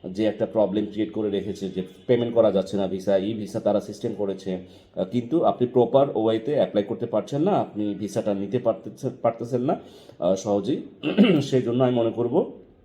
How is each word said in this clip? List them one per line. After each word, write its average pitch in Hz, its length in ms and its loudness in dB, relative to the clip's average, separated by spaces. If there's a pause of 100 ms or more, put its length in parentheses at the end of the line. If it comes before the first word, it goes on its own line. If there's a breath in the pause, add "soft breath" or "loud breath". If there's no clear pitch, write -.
যে 92 220 -2
একটা 107 200 0
প্রবলেম 104 400 2
ক্রিয়েট 107 260 -4
করে 107 180 -2
রেখেছে 98 380 -4
যে 90 140 -6 (240)
পেমেন্ট 120 280 2
করা 107 180 6
যাচ্ছে 95 240 0
না 98 100 0
ভিসা, 95 300 0
ই 101 180 0
ভিসা 104 260 -6
তারা 104 200 2
সিস্টেম 104 380 -8
করেছে, 95 400 -4 (380 loud breath)
আহ, 92 80 -2
কিন্তু 123 400 0
আপনি 113 220 2
প্রপার 123 480 4
ওয়েতে 113 400 0
অ্যাপ্লাই 101 300 2
করতে 117 220 -6
পারছেন 117 360 -2
না, 196 80 2
আপনি 104 440 -2
ভিসাটা 104 400 -2
নিতে 98 240 -2
পারতেছে-, 113 520 -2 (120)
পারতেছেন 120 380 -2
না, 147 160 0 (420 loud breath)
আহ, 90 160 2
সহজেই। 101 480 -2 (200)
<clears throat> 175 400 4
সেই 127 200 2
জন্য 117 220 2
আমি 123 100 4
মনে 113 160 2
করব 120 400 0 (340)